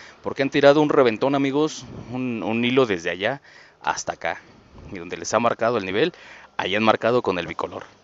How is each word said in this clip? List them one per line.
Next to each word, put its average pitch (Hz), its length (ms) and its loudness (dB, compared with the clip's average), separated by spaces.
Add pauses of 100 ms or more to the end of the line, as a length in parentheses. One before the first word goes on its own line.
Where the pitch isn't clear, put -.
(220)
porque 117 200 -6
han 135 80 -2
tirado 143 300 6
un 151 80 4
reventón, 135 460 4
amigos, 139 500 -2 (260)
un, 123 320 -6
un 113 220 -2
hilo 127 220 4
desde 87 240 -2
allá 104 320 -4 (400)
hasta - 320 -4
acá. - 260 -6 (520)
Y 95 60 -12
donde 87 180 -10
les 82 180 -8
ha 110 40 4
marcado 117 400 0
el 95 60 -4
nivel, 110 300 -2 (420)
ahí 92 180 -4
han 107 80 2
marcado 113 400 2
con 92 160 -2
el 82 80 -4
bicolor. - 380 -8 (200)